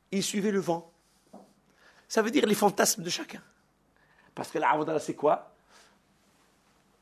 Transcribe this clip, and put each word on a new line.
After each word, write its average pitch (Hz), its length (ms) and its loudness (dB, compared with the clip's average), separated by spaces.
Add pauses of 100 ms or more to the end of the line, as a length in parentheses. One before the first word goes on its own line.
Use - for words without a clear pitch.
(100)
Ils 190 120 -2
suivaient 208 280 -2
le 196 100 2
vent. 165 300 -2 (1160)
Ça 220 140 2
veut 214 80 -2
dire 240 160 4
les 208 80 2
fantasmes 202 480 2
de 170 80 -8
chacun. - 320 -10 (920)
Parce - 160 -10
que 160 80 -6
la 139 120 4
Avodah, 151 280 0
c'est - 160 -6
quoi ? - 380 0 (1500)